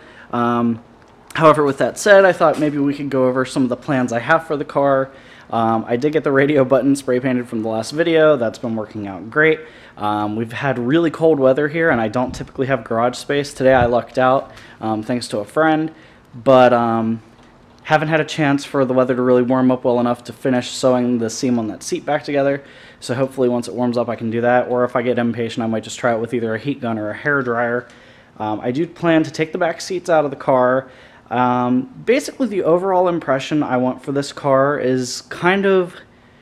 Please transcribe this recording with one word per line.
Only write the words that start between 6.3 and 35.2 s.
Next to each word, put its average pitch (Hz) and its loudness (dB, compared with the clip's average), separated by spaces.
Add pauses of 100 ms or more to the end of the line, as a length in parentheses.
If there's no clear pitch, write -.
radio 139 4
button 131 2
spray 127 -2
painted 123 -2
from 113 -6
the 113 -4
last 110 -4
video. 156 4
That's 113 -4
been 113 -6
working 107 -8
out 98 -12
great. 156 2 (400)
Um, 107 -2
we've 113 -6
had 131 -4
really 147 0
cold 160 0
weather 131 4
here, 165 -2
and 123 0
I 113 0
don't 123 -4
typically 127 -6
have 127 -2
garage 120 -2
space. 143 -4
Today 131 2
I 123 4
lucked 117 -2
out, 131 2 (280)
um, 110 -4
thanks 120 -6
to 117 -6
a 104 -6
friend, 156 0 (540)
but, 127 8
um, 113 0 (600)
haven't 156 2
had 156 2
a 151 -2
chance 143 0
for 139 0
the 127 0
weather 127 2
to 123 -2
really 123 4
warm 127 2
up 127 -2
well 120 2
enough 120 -2
to 110 -14
finish 123 -2
sewing 123 0
the 113 -2
seam 120 -2
on 110 -4
that 101 -10
seat - -8
back 147 -2
together. 139 -2 (380)
So - -6
hopefully 131 0
once 120 -2
it 90 -10
warms 120 -2
up, 117 -2
I 117 -6
can 113 -6
do 117 -4
that. 123 2
Or 123 0
if 123 -6
I 127 0
get 120 -2
impatient, 117 -4
I - -2
might 113 -2
just 110 -12
try 120 0
it 110 -2
with 113 -6
either 113 -2
a 110 -4
heat 135 -6
gun 113 -4
or 107 -6
a 104 -8
hair 143 -2
dryer. 120 -2 (520)
Um, 107 -6
I 123 -4
do 151 -2
plan 165 0
to 139 -6
take 160 -4
the 190 -6
back 170 -2
seats 180 -6
out 156 4
of 143 -4
the 135 -10
car. 127 2 (420)
Um, 123 0 (160)
basically, 269 0
the 196 -4
overall 180 2
impression 151 -2
I 123 0
want 127 -2
for - -8
this 139 -4
car 139 2
is 127 -2